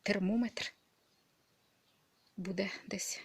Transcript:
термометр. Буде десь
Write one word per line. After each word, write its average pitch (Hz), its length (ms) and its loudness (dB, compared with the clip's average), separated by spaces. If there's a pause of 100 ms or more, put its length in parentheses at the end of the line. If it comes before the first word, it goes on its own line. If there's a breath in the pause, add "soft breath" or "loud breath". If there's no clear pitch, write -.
термометр. 208 680 2 (1600)
Буде 185 340 0 (160)
десь - 380 -4